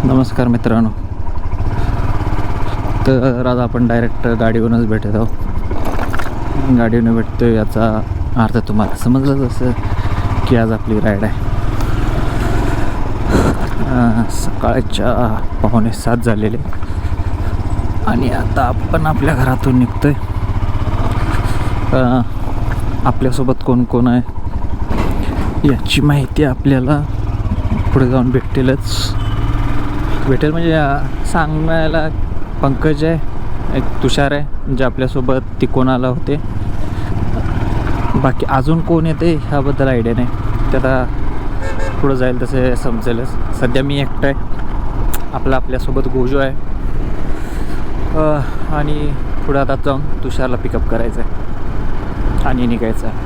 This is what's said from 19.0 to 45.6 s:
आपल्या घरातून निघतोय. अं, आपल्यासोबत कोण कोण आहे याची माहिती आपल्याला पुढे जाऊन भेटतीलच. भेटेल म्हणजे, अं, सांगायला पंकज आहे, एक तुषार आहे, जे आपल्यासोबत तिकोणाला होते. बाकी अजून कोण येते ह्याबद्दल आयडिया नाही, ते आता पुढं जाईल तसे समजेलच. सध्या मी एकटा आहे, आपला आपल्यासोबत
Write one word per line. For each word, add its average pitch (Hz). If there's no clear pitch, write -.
आपल्या 151
घरातून 127
निघतोय. 139
अं, 127
आपल्यासोबत 127
कोण 123
कोण 123
आहे 120
याची -
माहिती 147
आपल्याला 139
पुढे 131
जाऊन 127
भेटतीलच. -
भेटेल 151
म्हणजे, 165
अं, 139
सांगायला 160
पंकज 143
आहे, 165
एक 127
तुषार 139
आहे, 143
जे 127
आपल्यासोबत 131
तिकोणाला 127
होते. 143
बाकी 131
अजून 143
कोण 165
येते 160
ह्याबद्दल 139
आयडिया 117
नाही, 123
ते 135
आता 127
पुढं 135
जाईल 127
तसे 127
समजेलच. 117
सध्या 131
मी 143
एकटा 139
आहे, 139
आपला 135
आपल्यासोबत 131